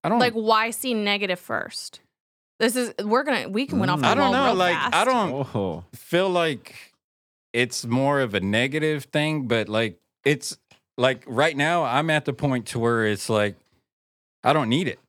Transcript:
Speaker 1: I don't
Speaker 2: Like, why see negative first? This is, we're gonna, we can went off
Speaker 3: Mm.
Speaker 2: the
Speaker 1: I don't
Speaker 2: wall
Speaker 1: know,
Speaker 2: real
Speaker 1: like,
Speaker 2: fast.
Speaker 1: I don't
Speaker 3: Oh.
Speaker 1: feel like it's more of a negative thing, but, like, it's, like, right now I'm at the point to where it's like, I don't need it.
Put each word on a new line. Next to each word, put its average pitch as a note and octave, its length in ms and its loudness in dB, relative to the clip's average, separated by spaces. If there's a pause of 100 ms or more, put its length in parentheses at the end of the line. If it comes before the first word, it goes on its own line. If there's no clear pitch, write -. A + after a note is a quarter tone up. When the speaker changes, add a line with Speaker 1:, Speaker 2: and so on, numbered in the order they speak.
Speaker 1:
I - 40 -2
don't A3 100 2
Speaker 2:
Like, A#3+ 160 2
why A3 360 2
see B3 240 -4
negative G3+ 460 -2
first? - 600 -8 (580)
This A3+ 180 0
is, B3 160 -2 (100)
we're A3 220 2
gonna, A#3+ 240 -2
we G#3+ 180 -2
can C4 120 -4
went G#3+ 120 0
off F3 100 0
Speaker 3:
Mm. - 20 0
Speaker 2:
the C#3 60 4
Speaker 1:
I F#3+ 60 4
don't C#4+ 100 2
Speaker 2:
wall - 80 2
Speaker 1:
know, C4+ 140 2
Speaker 2:
real A#3 100 2
Speaker 1:
like, F3+ 200 2
Speaker 2:
fast. C#3+ 180 -2
Speaker 1:
I F3 100 4
don't A#3+ 280 2 (220)
Speaker 3:
Oh. F2+ 300 -4 (100)
Speaker 1:
feel F3+ 340 0
like E3+ 640 -4 (600)
it's B2 340 -2
more C3+ 340 2
of A2+ 140 -2
a G2+ 60 2
negative C3+ 640 0
thing, D3+ 440 -2
but, A2 200 0
like, G#2+ 300 -2 (260)
it's, - 340 0 (400)
like, B2+ 280 0
right C#3 300 0
now D#3+ 280 0
I'm C#3+ 260 0
at D3+ 160 2
the C#3+ 60 -2
point B2+ 360 -2
to - 100 -6
where A#2 280 2
it's G#2 220 -2
like, G#2 280 0 (880)
I C3+ 80 4
don't D3 160 2
need C#3+ 200 0
it. F#2+ 100 -8 (100)